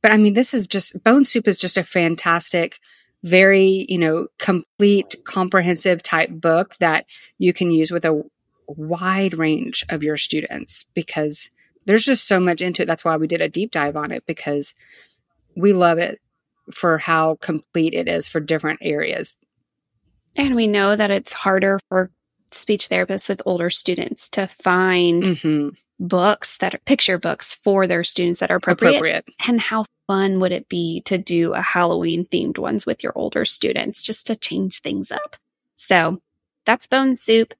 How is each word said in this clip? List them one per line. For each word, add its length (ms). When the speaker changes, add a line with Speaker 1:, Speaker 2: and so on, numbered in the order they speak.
Speaker 1:
But 100
I 40
mean, 180
this 200
is 120
just, 380
Bone 200
Soup 220
is 100
just 200
a 80
fantastic, 960
very, 680
you 100
know, 300
complete, 880
comprehensive 760
type 280
book 500
that 260
you 140
can 180
use 200
with 140
a 180
wide 720
range 500
of 140
your 140
students 680
because 560
there's 180
just 220
so 140
much 220
into 200
it. 40
That's 180
why 120
we 100
did 140
a 80
deep 220
dive 260
on 140
it, 160
because 480
we 160
love 260
it 220
for 260
how 380
complete 580
it 140
is 180
for 140
different 420
areas. 540
Speaker 2:
And 220
we 100
know 300
that 160
it's 200
harder 460
for 220
speech 380
therapists 400
with 180
older 240
students 600
to 180
find 720
Speaker 1:
Mm-hmm. 460
Speaker 2:
books 580
that 160
are 40
picture 400
books 360
for 320
their 160
students 380
that 100
are 60
appropriate. 400
Speaker 1:
Appropriate. 320
Speaker 2:
And 140
how 260
fun 320
would 120
it 160
be 340
to 160
do 340
a 100
Halloween 640
themed 320
ones 260
with 200
your 100
older 300
students 580
just 240
to 80
change 460
things 320
up? 240
So 440
that's 240
Bone 260
Soup. 460